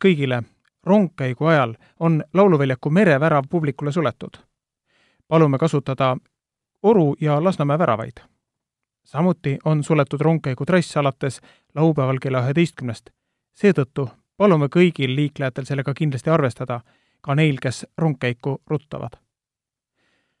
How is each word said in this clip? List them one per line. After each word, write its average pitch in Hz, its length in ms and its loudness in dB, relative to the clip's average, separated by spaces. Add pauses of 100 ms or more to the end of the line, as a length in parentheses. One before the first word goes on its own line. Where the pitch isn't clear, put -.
kõigile, 139 380 0 (400)
rongkäigu 156 640 0
ajal 135 280 2 (260)
on 165 220 2 (120)
lauluväljaku 151 560 2
merevärav 151 600 4
publikule 147 420 -4
suletud. 143 440 -6 (920)
Palume 156 300 4
kasutada 139 580 -2 (680)
Oru 185 380 4
ja 151 240 0
Lasnamäe 156 340 0
väravaid. 120 420 -2 (840)
Samuti 156 600 -2
on 151 200 0
suletud 147 360 -2
rongkäigu 147 440 -2
trass 175 320 0
alates 143 440 -4 (340)
laupäeval 143 440 0
kella 131 260 -4
üheteistkümnest. 135 640 -4 (440)
Seetõttu 143 540 0 (280)
palume 165 320 4
kõigil 147 480 0
liiklejatel 143 480 -4
sellega 139 300 -6
kindlasti 151 360 -4
arvestada, 127 500 -2 (400)
ka 139 140 -4
neil, 151 280 2
kes - 240 -6 (120)
rongkäiku 135 680 -4
ruttavad. - 520 -10 (1200)